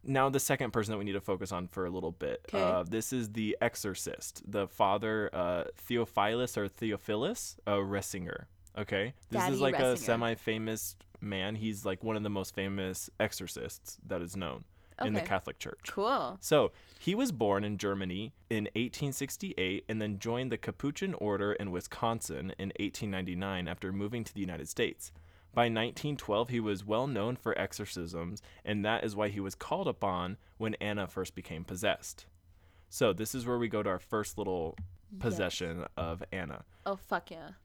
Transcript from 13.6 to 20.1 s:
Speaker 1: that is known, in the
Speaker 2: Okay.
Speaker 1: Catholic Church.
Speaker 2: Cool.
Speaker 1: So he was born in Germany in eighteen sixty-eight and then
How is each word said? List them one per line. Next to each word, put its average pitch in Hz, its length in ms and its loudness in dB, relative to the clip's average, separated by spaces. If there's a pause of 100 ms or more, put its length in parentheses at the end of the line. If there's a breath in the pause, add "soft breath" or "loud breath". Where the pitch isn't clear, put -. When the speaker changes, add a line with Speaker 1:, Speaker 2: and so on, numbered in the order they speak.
Speaker 1:
that 92 140 -2
is 87 160 -6
known, 76 260 -4 (420 soft breath)
in 214 80 2
the 208 60 4
Speaker 2:
Okay. 170 80 -2
Speaker 1:
Catholic 190 320 -2
Church. - 300 -8
Speaker 2:
Cool. 196 520 0
Speaker 1:
So - 300 6 (280 loud breath)
he 180 160 2
was 247 160 2
born 104 320 4
in 104 140 0
Germany 98 560 0 (160)
in 107 260 2
eighteen 127 380 0
sixty-eight 101 760 -2
and 110 120 0
then 101 180 -2